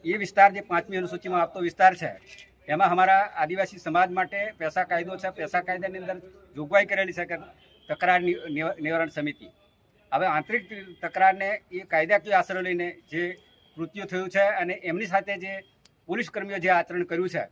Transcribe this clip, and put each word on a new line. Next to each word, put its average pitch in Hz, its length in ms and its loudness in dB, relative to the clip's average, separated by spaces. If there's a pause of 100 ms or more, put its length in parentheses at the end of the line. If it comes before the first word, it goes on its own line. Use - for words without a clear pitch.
એ 190 120 0
વિસ્તાર 196 340 6
જે 196 100 -8
પાંચમી 180 360 -2
અનુસૂચિમાં 180 440 -2
આવતો 170 180 -4
વિસ્તાર 180 360 6
છે, 151 160 -6 (560)
એમાં 170 240 4
અમારા 190 320 6 (140)
આદિવાસી 185 400 -2
સમાજ 175 340 2
માટે 185 280 -4 (180)
પેસા 165 260 -2
કાયદો 180 320 -4
છે. 185 140 -6
પેસા 175 320 -4
કાયદાની 185 360 -6
અંદર 185 200 -8 (380)
જોગવાઈ 160 300 2
કરેલી 190 280 -4
છે 175 120 -6
કે 165 120 -8 (520)
તકરાર 180 320 2
નિ-, 175 280 -2
નિવ-, 160 320 -4
નિવારણ 165 260 -2
સમિતિ. 147 400 -8 (640)
હવે 151 140 2
આંતરિક 180 380 -2 (380)
તકરારને 190 480 2 (220)
એ 180 80 -6
કાયદાકીય 190 540 2
આશરો 185 280 2
લઈને 175 260 -2 (240)
જે 165 120 -4 (540)
કૃત્ય 165 280 -8
થયું 185 240 -6
છે 196 100 0
અને 196 340 0 (100)
એમની 180 220 -4
સાથે 196 320 -2
જે 190 140 -10 (560)
પોલીસ 208 220 -4
કર્મીઓ 202 280 -8
જે 180 120 0
આચરણ 175 340 2
કર્યું 170 260 -2
છે 156 220 -4